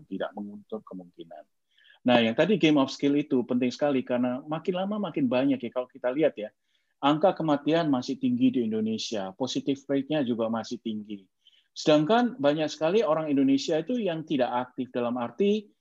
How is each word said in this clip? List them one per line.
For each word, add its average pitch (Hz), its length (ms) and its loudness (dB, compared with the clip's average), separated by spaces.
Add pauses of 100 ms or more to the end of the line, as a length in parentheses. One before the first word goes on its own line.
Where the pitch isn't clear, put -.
tidak - 300 -6
menutup 104 500 -12
kemungkinan. 85 560 -18 (640)
Nah, 120 160 6
yang 113 160 0
tadi 180 160 4
game 156 240 4
of 135 80 2
skill 143 320 0
itu 135 240 0
penting 123 320 -2
sekali 135 320 0
karena 123 400 -2
makin 160 320 -4
lama 196 160 -4 (160)
makin 143 160 0
banyak 127 320 2
ya, 113 160 -8
kalau 127 160 -6
kita 123 240 -4
lihat 151 240 2
ya, 104 80 -6 (560)
angka 151 320 4
kematian 156 560 0
masih 127 240 -2
tinggi 123 320 2
di 127 160 2
Indonesia, 110 720 -4
positive 135 560 -4
rate-nya 139 320 0
juga 113 240 -2
masih 113 320 -4
tinggi. 107 480 -8 (460)
Sedangkan - 640 2
banyak 156 320 0
sekali 165 320 0
orang 156 260 0
Indonesia 139 540 2
itu 247 160 -2
yang 170 260 -2
tidak 123 480 -2
aktif 123 220 -8
dalam 120 240 -2
arti, 202 500 0 (140)